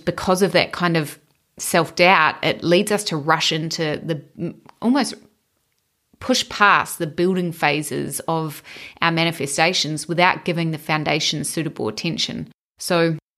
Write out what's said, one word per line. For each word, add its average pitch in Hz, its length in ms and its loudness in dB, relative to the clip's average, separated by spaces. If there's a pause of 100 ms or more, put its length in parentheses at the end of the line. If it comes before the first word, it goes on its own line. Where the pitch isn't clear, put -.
because 185 380 0
of 175 80 4
that - 200 2
kind 170 240 0
of 151 240 -2 (380)
self-doubt, 175 840 4
it - 220 -2
leads 180 260 4
us 208 140 0
to 160 140 -4
rush 156 340 2
into 160 500 -2
the, 160 540 -8 (260)
almost 247 320 2 (1080)
push - 260 0
past 190 520 2
the 170 60 -4
building 175 460 0
phases 147 800 -2
of 160 340 -4 (380)
our 165 100 2
manifestations 165 960 0
without 175 380 2
giving 165 260 -2
the 156 60 -4
foundation 156 640 -2
suitable 151 460 -4
attention. - 600 -6 (280)
So 165 400 0 (200)